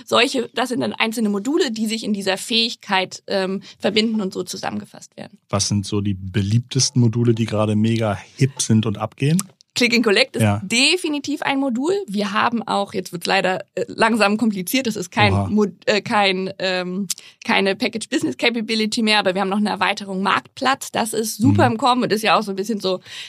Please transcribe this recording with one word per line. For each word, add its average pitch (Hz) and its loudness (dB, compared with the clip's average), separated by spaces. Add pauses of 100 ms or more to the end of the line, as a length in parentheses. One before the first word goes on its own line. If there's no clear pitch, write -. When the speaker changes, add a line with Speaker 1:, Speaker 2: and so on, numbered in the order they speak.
Speaker 1:
Solche, 240 2
das 254 -2
sind 262 -4
dann 220 -2
einzelne 226 0
Module, 247 0
die 220 -4
sich 220 -4
in 208 -2
dieser 190 -2
Fähigkeit, 208 -2
ähm, 190 -2 (160)
verbinden 214 0
und 190 -4
so 190 -6
zusammengefasst - -10
werden. - -18 (100)
Speaker 2:
Was 101 0
sind 101 0
so 104 -2
die 101 0
beliebtesten 101 0
Module, 117 4
die 113 0
gerade 107 0
mega 110 0 (180)
hip 135 0
sind 107 2
und 104 -4
abgehen? 139 0 (360)
Speaker 1:
Click 233 2
and 233 2
Collect 226 2
ist - 0
Speaker 2:
Ja. 104 2
Speaker 1:
definitiv 294 0
ein 269 0
Modul. 269 -2 (160)
Wir 202 -4
haben 226 0
auch, 202 -2
jetzt 185 -6
wird's 175 -8
leider, 185 2 (160)
äh, 185 -2
langsam 214 2
kompliziert, 226 0
das 220 -4
ist - -10
kein 208 4
Speaker 2:
Oha. 98 2
Speaker 1:
Mod-, - 0
äh, 208 2
kein, 196 0
ähm, 185 -4 (380)
keine 196 2
Package 220 -6
Business 294 -2
Capability 226 0
mehr, 214 4
aber 190 0
wir 190 0
haben 190 0
noch 208 0
eine 208 2
Erweiterung 196 -2
Marktplatz. 247 -2
Das 220 -2
ist 220 -4
super 254 4
Speaker 2:
Mhm. 233 2
Speaker 1:
im 220 -6
Kommen 247 2
und 185 0
ist 220 0
ja 185 4
auch 220 2
so 202 -6
ein 196 -4
bisschen 202 -4
so, 185 -2 (300)